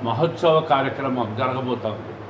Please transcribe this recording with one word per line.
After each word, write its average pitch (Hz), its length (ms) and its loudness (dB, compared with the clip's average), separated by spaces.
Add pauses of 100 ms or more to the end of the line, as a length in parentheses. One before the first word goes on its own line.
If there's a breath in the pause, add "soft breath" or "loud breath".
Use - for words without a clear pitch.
మహోత్సవ 160 540 4 (120)
కార్యక్రమం 131 560 0 (100)
జరగబోతా 127 580 -2
ఉంది. - 180 -12 (140)